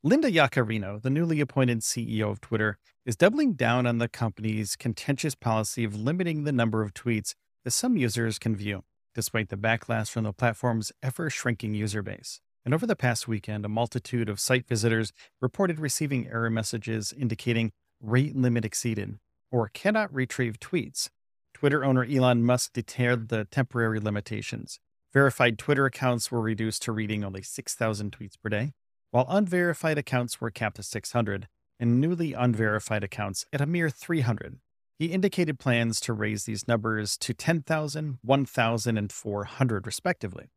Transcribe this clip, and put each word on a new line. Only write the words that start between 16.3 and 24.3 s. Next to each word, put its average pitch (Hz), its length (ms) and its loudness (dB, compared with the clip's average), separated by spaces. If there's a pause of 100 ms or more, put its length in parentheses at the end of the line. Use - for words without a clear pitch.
messages 110 640 -4
indicating 113 580 0 (260)
"rate 127 380 2
limit 120 300 2
exceeded" 104 520 -4 (320)
or 117 180 2
"cannot 208 440 0
retrieve 127 480 -2
tweets." - 480 -4 (460)
Twitter 143 280 2
owner 131 220 4
Elon 127 400 4
Musk 123 300 2
detailed 120 540 0
the 107 180 -2
temporary 117 540 0
limitations. 104 800 -6 (340)